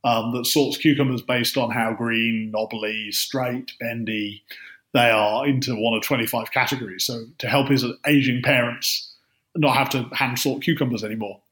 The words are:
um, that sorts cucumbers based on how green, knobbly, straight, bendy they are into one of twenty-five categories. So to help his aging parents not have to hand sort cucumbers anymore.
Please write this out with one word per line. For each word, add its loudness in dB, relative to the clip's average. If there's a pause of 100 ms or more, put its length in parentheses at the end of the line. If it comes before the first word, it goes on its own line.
um, 0
that -4
sorts 2
cucumbers 2
based 0
on 0
how 0
green, -2
knobbly, -4
straight, -4
bendy -6 (500)
they 6
are 2
into 0
one 0
of -2
twenty-five -2
categories. -2
So -6 (160)
to -6
help 2
his 4 (200)
aging 4
parents 0 (440)
not 4
have 2
to -2
hand 0
sort 0
cucumbers 0
anymore. -8 (120)